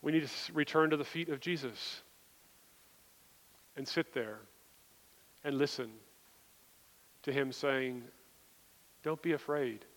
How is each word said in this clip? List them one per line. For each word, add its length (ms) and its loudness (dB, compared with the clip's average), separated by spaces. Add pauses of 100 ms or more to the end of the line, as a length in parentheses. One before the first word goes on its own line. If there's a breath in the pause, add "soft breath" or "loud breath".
We 80 0
need 80 6
to 60 0
s-, 260 -8
return 400 4
to 60 4
the 60 0
feet 260 -4
of 100 -2
Jesus 640 -4 (1700)
and 120 -8
sit 260 -2
there 240 -4 (1040)
and 140 0
listen 340 0 (1300)
to 100 -2
him 180 2
saying, 520 0 (1000)
"Don't 180 -2
be 120 2
afraid 520 -2 (120)